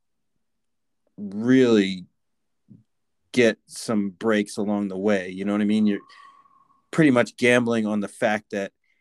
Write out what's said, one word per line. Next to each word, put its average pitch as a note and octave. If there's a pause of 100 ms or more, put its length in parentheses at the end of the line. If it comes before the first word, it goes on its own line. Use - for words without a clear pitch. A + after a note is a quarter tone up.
(1160)
really G#2 (1300)
get A2+ (100)
some G#2
breaks G#2
along G#2
the F#2+
way. F#2+
You F#2+
know G2+
what G#2
I -
mean? G#2+
You're G2+ (920)
pretty D#3
much A#2+
gambling A#2+
on G#2+
the G2
fact G#2+
that G2 (280)